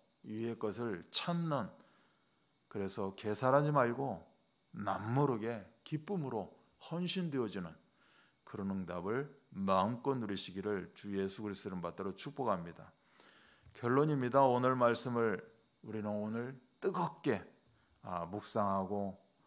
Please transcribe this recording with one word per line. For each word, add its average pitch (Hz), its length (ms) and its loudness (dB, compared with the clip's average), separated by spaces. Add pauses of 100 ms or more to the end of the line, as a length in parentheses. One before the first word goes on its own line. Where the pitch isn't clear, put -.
(220)
위의 113 360 -4
것을 107 520 -4
찾는, 160 580 0 (1000)
그래서 98 460 -4
계산하지 131 580 4
말고 120 540 0 (440)
남모르게 110 960 0 (180)
기쁨으로 143 720 -4 (340)
헌신되어지는 139 800 -2 (760)
그런 98 260 -6
응답을 95 640 -4 (160)
마음껏 98 640 2
누리시기를 98 800 -4
주 101 260 -4
예수 98 220 -4
그리스도 101 260 -6
이름 92 140 -4
받들어 92 320 -4
축복합니다. 101 800 -4 (800)
결론입니다. 135 680 4
오늘 127 340 6
말씀을 117 720 2 (360)
우리는 107 260 -6
오늘 110 500 -4 (220)
뜨겁게, 156 640 0 (580)
아, 87 240 -4
묵상하고 98 960 -2 (240)